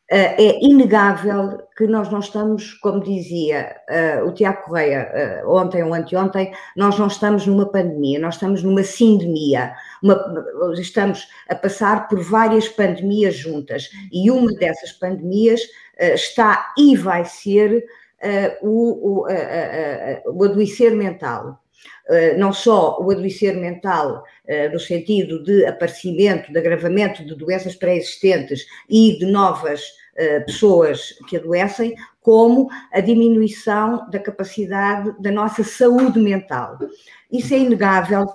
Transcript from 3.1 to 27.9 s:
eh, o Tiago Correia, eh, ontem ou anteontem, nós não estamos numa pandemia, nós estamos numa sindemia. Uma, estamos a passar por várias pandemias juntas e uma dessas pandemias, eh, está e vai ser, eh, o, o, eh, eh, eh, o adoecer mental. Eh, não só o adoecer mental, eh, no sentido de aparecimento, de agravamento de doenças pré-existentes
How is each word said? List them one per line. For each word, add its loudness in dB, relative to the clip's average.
eh, 0
o -2
Tiago 0
Correia, 0
eh, -4
ontem 2
ou -2
anteontem, -4
nós 0
não 2
estamos 0
numa 2
pandemia, -2
nós -6
estamos -2
numa 2
sindemia. 2
Uma, 6
estamos -4
a -4
passar -2
por -2
várias 2
pandemias 0
juntas -10
e 2
uma 2
dessas -4
pandemias, 0
eh, 2
está 0
e 6
vai -2
ser, 0
eh, -4
o, 0
o, -6
eh, -2
eh, -6
eh, -8
o -2
adoecer 2
mental. -6
Eh, 4
não 0
só 2
o -2
adoecer -2
mental, -4
eh, -2
no -6
sentido -4
de 4
aparecimento, -2
de 0
agravamento -2
de -10
doenças -6
pré-existentes 0